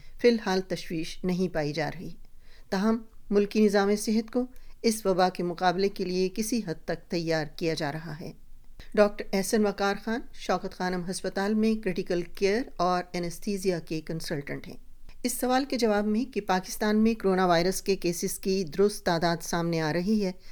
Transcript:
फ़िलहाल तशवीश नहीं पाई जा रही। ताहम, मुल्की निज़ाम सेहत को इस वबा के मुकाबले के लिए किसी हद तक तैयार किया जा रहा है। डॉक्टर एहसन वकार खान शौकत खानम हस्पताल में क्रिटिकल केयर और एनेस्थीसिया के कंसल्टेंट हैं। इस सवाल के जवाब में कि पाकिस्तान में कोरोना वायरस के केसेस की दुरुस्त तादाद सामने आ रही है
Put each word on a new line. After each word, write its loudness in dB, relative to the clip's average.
फ़िलहाल 4
तशवीश -6
नहीं 2
पाई -2
जा -2
रही। -10
ताहम, 2
मुल्की 4
निज़ाम 6
सेहत 0
को 0
इस 2
वबा 4
के -4
मुकाबले 2
के -6
लिए 0
किसी -2
हद -4
तक -2
तैयार 0
किया 0
जा -2
रहा -8
है। -10
डॉक्टर 4
एहसन 2
वकार 0
खान -4
शौकत -4
खानम -2
हस्पताल -2
में 2
क्रिटिकल -2
केयर 2
और 0
एनेस्थीसिया -2
के -6
कंसल्टेंट -6
हैं। -12
इस -4
सवाल 2
के -4
जवाब 2
में 0
कि -6
पाकिस्तान 0
में 6
कोरोना 4
वायरस 4
के 2
केसेस -2
की 0
दुरुस्त 0
तादाद 2
सामने 0
आ 0
रही 2
है 0